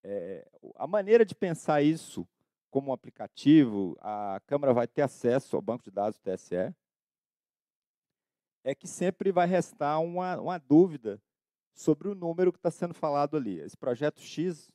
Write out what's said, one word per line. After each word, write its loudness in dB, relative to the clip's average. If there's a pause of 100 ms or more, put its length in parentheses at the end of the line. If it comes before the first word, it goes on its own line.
É, -10 (300)
a -8
maneira 4
de -14
pensar 0
isso 0 (420)
como -4
um -2
aplicativo, 2
a -6
Câmara 2
vai 2
ter -4
acesso -2
ao -2
banco -6
de -18
dados -4
do -20
T -8
S -8
E, -4 (1900)
é -4
que -20
sempre -2
vai 4
restar -2
uma, -4
uma -6
dúvida 2 (540)
sobre -2
o -4
número -2
que -20
tá -4
sendo -8
falado -2
ali. -4
Esse -16
projeto -4
X -8